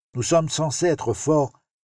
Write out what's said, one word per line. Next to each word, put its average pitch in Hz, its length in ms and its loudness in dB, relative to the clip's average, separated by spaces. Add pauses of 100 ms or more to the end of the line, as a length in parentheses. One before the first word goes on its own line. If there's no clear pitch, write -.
(160)
Nous 123 80 -2
sommes 165 240 2
censés 160 380 -2
être 139 280 0
forts, 147 380 0 (320)